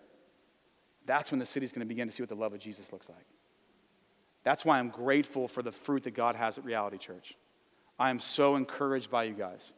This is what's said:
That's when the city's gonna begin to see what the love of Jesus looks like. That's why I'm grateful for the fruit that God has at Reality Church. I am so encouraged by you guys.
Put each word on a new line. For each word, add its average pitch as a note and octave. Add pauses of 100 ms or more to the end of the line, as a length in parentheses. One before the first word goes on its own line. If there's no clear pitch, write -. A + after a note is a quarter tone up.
(1080)
That's C#3+
when C#3
the B2+
city's C3
gonna A#2
begin A#2
to G#2+
see -
what A#2+
the A2
love G#2+
of G#2
Jesus G2+
looks F#2+
like. F2 (1160)
That's C#3+
why D3+
I'm B2
grateful C3
for B2
the A#2
fruit C3+
that B2+
God A#2+
has A2+
at C#3
Reality G#2
Church. - (600)
I C3
am B2
so C#3+
encouraged C3+
by A#2+
you A2
guys. G2